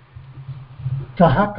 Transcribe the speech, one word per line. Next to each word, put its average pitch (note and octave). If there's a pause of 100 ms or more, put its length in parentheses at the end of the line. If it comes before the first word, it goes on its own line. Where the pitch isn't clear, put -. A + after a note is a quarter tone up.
(1200)
सः F3 (140)